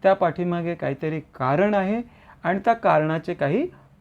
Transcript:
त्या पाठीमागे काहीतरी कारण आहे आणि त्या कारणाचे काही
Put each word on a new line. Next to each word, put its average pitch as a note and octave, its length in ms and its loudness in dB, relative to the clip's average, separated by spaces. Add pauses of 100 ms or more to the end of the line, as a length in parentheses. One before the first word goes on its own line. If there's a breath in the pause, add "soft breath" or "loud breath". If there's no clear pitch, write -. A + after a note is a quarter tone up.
त्या G3 100 6
पाठीमागे F3 640 -2
काहीतरी D3+ 440 -4
कारण D3+ 540 0
आहे G3+ 280 0 (420 loud breath)
आणि F#3+ 220 0
त्या A#3 80 4
कारणाचे D#3+ 600 0
काही F3 340 -2 (340 soft breath)